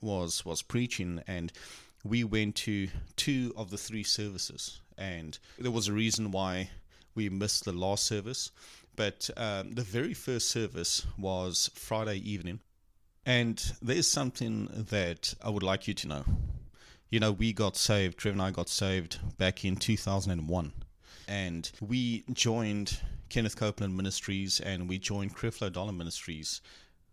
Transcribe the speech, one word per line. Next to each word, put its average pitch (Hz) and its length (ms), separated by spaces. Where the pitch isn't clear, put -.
was, 92 420
was 82 160
preaching, 92 680
and 85 240
we 117 200
went 107 320
to 101 320
two 127 400
of 104 140
the 98 80
three 110 260
services. - 760
And 85 400
there 123 120
was 110 180
a 104 60
reason 110 360
why 92 400
we 104 160
missed 98 340
the 98 80
last 95 320
service. 110 460
But, 104 380
um, 101 380
the 123 80
very 120 300
first - 380
service 98 560
was 92 560
Friday 107 460
evening. 95 400
And 120 320
there's 131 280
something 113 600
that 90 500
I 113 100
would 101 120
like 95 240
you 104 80
to - 140
know. 71 160
You 113 120
know, 110 100
we 107 220
got 98 240
saved, 98 420
Trev 101 160
and 98 80
I 95 80
got 87 180
saved 95 520
back 92 260
in 95 120
two 110 200
thousand 98 360
and 80 160
one. 85 240
And 92 420
we 120 520
joined 110 680
Kenneth 113 260
Copeland 101 420
Ministries 98 640
and 90 300
we 92 100
joined 98 380
Creflo 107 360
Dollar 95 200
Ministries, 85 680